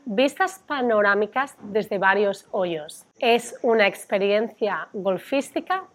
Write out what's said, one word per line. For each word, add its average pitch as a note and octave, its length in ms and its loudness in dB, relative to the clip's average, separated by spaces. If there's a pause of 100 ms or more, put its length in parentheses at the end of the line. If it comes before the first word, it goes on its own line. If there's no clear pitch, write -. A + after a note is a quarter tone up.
vistas C#4 640 0
panorámicas G#3+ 920 0
desde G#3 380 -2
varios G3 520 2
hoyos. E3 540 -6 (140)
Es A#3 420 0
una A3+ 260 4
experiencia G3+ 1040 -2
golfística C4+ 1040 -4